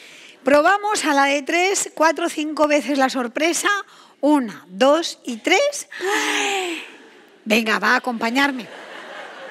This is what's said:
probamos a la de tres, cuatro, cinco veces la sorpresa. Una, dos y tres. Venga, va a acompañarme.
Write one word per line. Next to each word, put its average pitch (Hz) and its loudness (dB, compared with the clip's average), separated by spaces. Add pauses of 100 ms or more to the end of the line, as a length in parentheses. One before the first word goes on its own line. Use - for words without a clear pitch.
(440)
probamos 381 4
a 302 2
la 277 4
de 285 0
tres, 359 0
cuatro, 320 0
cinco 302 0
veces 294 0
la 262 2
sorpresa. 277 -2 (500)
Una, 269 0
dos 269 2
y 240 -8
tres. 392 0 (1600)
Venga, 214 0
va 214 2
a - 4
acompañarme. 247 -2 (840)